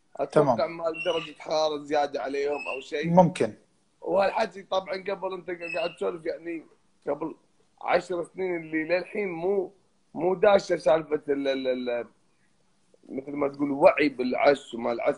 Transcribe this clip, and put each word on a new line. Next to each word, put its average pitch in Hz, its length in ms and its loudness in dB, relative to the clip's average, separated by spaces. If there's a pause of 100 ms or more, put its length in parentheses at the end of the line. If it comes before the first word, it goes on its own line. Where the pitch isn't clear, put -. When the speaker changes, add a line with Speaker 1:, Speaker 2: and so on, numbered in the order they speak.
(160)
Speaker 1:
أتوقع 143 400 2
Speaker 2:
تمام. 170 220 -2
Speaker 1:
مال 165 280 -4
درجة 160 340 -2
حرارة 156 440 -2
زيادة 143 380 0
عليهم 143 460 -4
أو 131 140 -6
شيء. 156 280 -4
Speaker 2:
ممكن. 170 440 6 (480)
Speaker 1:
وهالحكي 190 600 0
طبعًا 185 460 -4
قبل 185 240 -6
أنت 170 420 -10
قاعد 170 200 -4
تسولف، 180 300 -4
يعني 165 400 -8 (420)
قبل 151 280 -4 (460)
عشر 170 420 0 (120)
سنين 180 200 -2
اللي 160 280 -4
للحين 180 460 -2
مو، 180 440 -2 (400)
مو 175 220 0
داشة 185 420 4
سالفة 156 520 2
ال-، 139 180 0
ال-، 135 200 0
ال-، 123 400 -2 (1000)
مثل 135 220 -8
ما 143 160 -2
تقول 139 240 -2
وعي 151 380 6
بالعش 127 640 2
وما 120 180 -4
العش 120 260 0